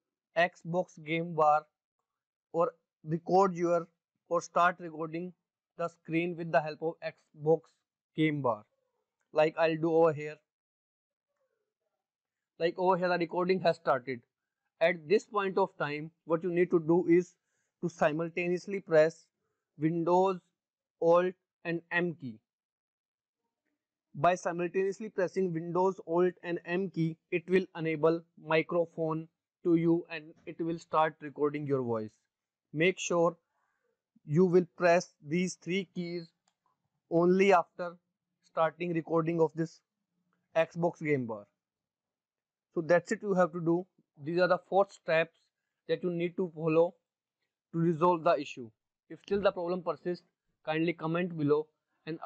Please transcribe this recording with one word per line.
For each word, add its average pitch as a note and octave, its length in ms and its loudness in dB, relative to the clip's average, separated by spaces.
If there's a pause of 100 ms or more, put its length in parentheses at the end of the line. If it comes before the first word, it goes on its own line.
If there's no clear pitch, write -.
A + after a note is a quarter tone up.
(360)
Xbox E3+ 680 -4
game E3 300 -4
bar D3+ 320 2 (840)
or E3 200 0 (320)
record E3+ 520 2
your E3+ 320 -2 (400)
or E3+ 120 -2
start F3 380 0
recording E3 540 -10 (460)
the E3+ 100 -6
screen E3 480 -6
with E3 160 -10
the E3 80 4
help D3+ 200 -8
of D#3 140 -6 (100)
Xbox D#3 580 -2 (540)
game D#3 240 0
bar. A2+ 240 -2 (680)
Like D#3 260 2
I'll E3 180 0
do D#3+ 160 -2
over E3 200 4
here. D3+ 240 -8 (2250)
Like E3+ 200 0
over F#3 180 2
here, F3+ 120 0
the F3 100 0
recording F3+ 440 -2
has E3 140 0
started. C3 440 -4 (600)
At E3 280 -2
this G#3+ 160 2
point G3 340 -4
of F#3 200 -2
time, D3+ 340 -6 (140)
what E3 180 -2
you F3+ 80 -4
need F3 180 2
to F3+ 80 4
do E3 300 0
is F3 260 4 (460)
to F3 80 -4
simultaneously F3 920 -4
press D#3+ 460 2 (520)
Windows, F3 600 2 (640)
Alt F3 340 4 (300)
and E3+ 160 -4 (100)
M F3 300 -2
key. A2 180 -12 (1800)
By E3 200 2
simultaneously F#3 760 -4
pressing F#3 440 -4
Windows, F3 540 -2
Alt F3 280 0 (100)
and E3+ 200 -6
M F3+ 260 -4
key, D#3+ 260 -4 (160)
it F3 160 -4
will F#3 160 0 (120)
enable D#3+ 460 0 (240)
microphone D#3+ 800 -2 (380)
to E3+ 120 4
you E3 340 2
and D#3 140 -10 (220)
it E3+ 140 -10
will E3+ 180 -6
start D#3 420 0
recording D3 460 -4
your C3+ 160 -2
voice. A2 280 -4 (640)
Make E3+ 260 0
sure E3+ 380 0 (880)
you D#3 180 2
will F3 220 4 (100)
press F3 380 2 (120)
these F3 280 -2
three F3+ 400 -6
keys E3+ 340 -10 (840)
only F3+ 420 6
after F3 440 6 (480)
starting E3 480 0
recording E3 480 0
of D#3 140 4
this D#3+ 260 -6 (760)
Xbox E3+ 480 -2
game C#3+ 240 -2
bar. G#2 200 -10 (1300)
So F3+ 60 -4
that's E3+ 320 0
it G#3+ 80 -6
you G3+ 140 -4
have F3+ 180 2
to F3 80 -8
do. E3+ 260 -2 (380)
These E3+ 160 -2
are F3+ 80 2
the F3+ 100 2
four G3 300 0
steps E3 480 -2 (520)
that D#3+ 140 -4
you F3+ 80 -2
need E3+ 260 -4
to F#3 180 -4
follow E3 400 0 (800)
to E3 60 -6
resolve E3 460 2
the E3 140 2
issue. B2+ 320 -12 (400)
If D#3+ 100 -18
still G3+ 220 -4
the G3 100 2
problem F3+ 300 -4
persists, F3 420 -6 (400)
kindly D#3+ 300 -2
comment E3+ 420 -4
below D3 300 0 (400)
and D#3+ 200 -10